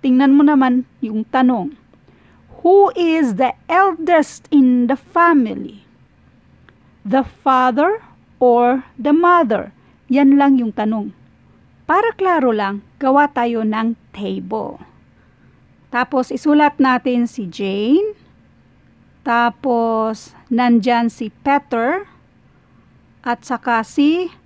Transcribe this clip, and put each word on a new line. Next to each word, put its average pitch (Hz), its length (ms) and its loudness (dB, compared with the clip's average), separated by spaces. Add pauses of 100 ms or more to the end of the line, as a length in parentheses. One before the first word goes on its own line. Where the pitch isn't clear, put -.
Tingnan 269 320 4
mo 285 80 6
naman 262 400 2 (160)
yung 214 320 -6
tanong. 247 400 0 (880)
Who 392 320 4
is 320 480 -2
the 254 160 -2 (160)
eldest 339 800 0
in 254 400 4
the 269 80 -4
family? 269 880 -2 (1200)
The 262 160 0
father 262 800 -2 (320)
or 247 480 2 (160)
the 285 160 0
mother? 339 560 0 (400)
Yan 277 240 4
lang 277 240 2
yung 226 160 -6
tanong. 214 400 -6 (720)
Para 427 240 0
klaro 320 400 0
lang, 202 320 -6 (160)
gawa 285 320 0
tayo 233 320 -4
ng 220 320 -4 (160)
table. 196 640 -10 (1120)
Tapos, 254 400 -4
isulat 294 480 0
natin 254 480 0
si 214 240 -10
Jane. 214 640 -2 (1120)
Tapos, 233 1120 -2 (160)
nandyan 233 560 2
si 220 320 -10
Peter. 285 640 -2 (1160)
At 240 220 -8
saka 233 420 -4
si 320 480 0 (120)